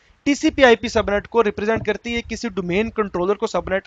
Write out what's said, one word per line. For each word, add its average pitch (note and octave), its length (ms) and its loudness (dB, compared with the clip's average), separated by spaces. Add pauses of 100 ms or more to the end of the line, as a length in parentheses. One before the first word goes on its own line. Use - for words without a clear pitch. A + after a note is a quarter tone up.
(240)
टीसीपी C#4+ 380 2
आईपी A#3 260 6
सबनेट G3+ 380 -2
को A#3 160 0
रिप्रेजेंट G#3 440 -2
करती G#3+ 260 -4
है, A#3 100 -2
किसी A#3 260 -8
डोमेन F#3+ 400 -2
कंट्रोलर G3+ 460 -2
को G#3+ 120 -6
सबनेट, F#3 400 -2